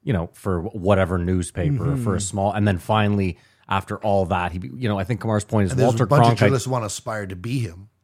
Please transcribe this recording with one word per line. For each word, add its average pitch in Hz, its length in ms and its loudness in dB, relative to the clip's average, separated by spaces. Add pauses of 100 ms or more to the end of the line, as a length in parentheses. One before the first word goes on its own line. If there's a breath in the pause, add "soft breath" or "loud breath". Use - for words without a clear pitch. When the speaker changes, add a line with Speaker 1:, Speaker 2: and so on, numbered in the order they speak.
Speaker 1:
you - 120 -2
know, 82 180 -2
for 90 300 -4
wh-, 101 120 -8
whatever 95 440 2
newspaper, 92 680 0
Speaker 2:
Mm-hmm. 135 200 -2
Speaker 1:
for 104 100 0
a 98 80 -2
small, 98 300 -2
and 104 140 0
then 95 120 2
finally, 104 580 0 (320 soft breath)
after 98 300 -4
all 101 280 0
that, 90 260 -2
he, 90 80 -6 (160)
you 123 120 -4
know, 104 100 0
I 95 60 -2
think 107 160 -4
Kamar's 107 240 0
point 104 220 2
is 85 60 -2
Speaker 3:
And 127 80 0
there's 127 120 6
Speaker 1:
Walter 113 120 2
Speaker 3:
a - 20 -4
bunch 123 180 6
Speaker 1:
Cronkite 117 80 6
Speaker 3:
of 110 60 0
journalists 120 300 2
want 127 140 -2
to 107 40 -6
aspire 107 400 -8
to 95 100 -10
be 117 220 -6
him. 98 320 -8 (140)